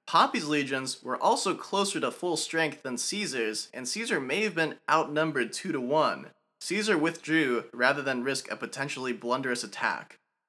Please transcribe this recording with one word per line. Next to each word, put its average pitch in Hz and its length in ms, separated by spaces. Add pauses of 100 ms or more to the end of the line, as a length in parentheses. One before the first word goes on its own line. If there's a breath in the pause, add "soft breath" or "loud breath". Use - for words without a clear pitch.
Pompey's 208 400
legions 135 560
were 123 180
also 202 360
closer 196 420
to 131 140
full 175 240
strength 156 480
than 127 120
Caesar's, 127 760
and 127 140
Caesar 214 320
may 143 240
have 202 100
been 160 220 (120)
outnumbered 151 640
two-to-one. 131 760 (320)
Caesar 208 360
withdrew 156 680 (100)
rather 131 280
than 131 200
risk 131 260
a - 60
potentially 139 580
blunderous 120 520
attack. - 560 (280)